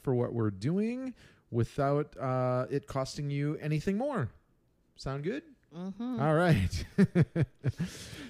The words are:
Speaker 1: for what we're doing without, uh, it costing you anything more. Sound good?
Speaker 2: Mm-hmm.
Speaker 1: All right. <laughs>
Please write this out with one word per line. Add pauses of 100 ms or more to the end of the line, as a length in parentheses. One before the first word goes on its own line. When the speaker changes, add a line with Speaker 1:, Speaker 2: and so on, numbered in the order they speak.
Speaker 1:
for
what
we're
doing (380)
without,
uh,
it
costing
you
anything
more. (680)
Sound
good? (340)
Speaker 2:
Mm-hmm.
Speaker 1:
All
right. (100)
<laughs> (840)